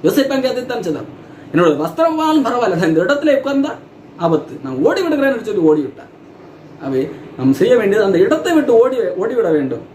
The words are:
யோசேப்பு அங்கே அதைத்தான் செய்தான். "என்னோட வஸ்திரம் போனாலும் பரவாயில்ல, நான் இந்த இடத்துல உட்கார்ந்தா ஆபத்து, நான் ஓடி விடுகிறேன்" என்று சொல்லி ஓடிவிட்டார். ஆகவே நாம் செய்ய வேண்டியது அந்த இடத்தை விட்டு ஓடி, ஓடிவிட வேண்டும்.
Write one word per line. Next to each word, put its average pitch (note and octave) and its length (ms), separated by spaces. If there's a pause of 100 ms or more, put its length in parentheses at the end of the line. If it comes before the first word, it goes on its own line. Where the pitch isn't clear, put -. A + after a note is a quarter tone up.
யோசேப்பு C4+ 320
அங்கே C4 160
அதைத்தான் A#3 340
செய்தான். D3 220 (420)
"என்னோட E3 280
வஸ்திரம் D#4+ 400
போனாலும் D#4 300
பரவாயில்ல, A#3 320
நான் E3 120
இந்த D#3+ 120
இடத்துல C#4+ 340
உட்கார்ந்தா C#4 340 (460)
ஆபத்து, E3 360 (100)
நான் C3 200
ஓடி F#4+ 200
விடுகிறேன்" C#4 300
என்று A3 160
சொல்லி F#3+ 200
ஓடிவிட்டார். D3+ 420 (680)
ஆகவே C3+ 220 (340)
நாம் C3+ 260
செய்ய A#3+ 160
வேண்டியது G3+ 300
அந்த F3+ 120
இடத்தை D#4 340
விட்டு B3+ 220
ஓடி, B3+ 240 (180)
ஓடிவிட A3 340
வேண்டும். C3+ 320 (120)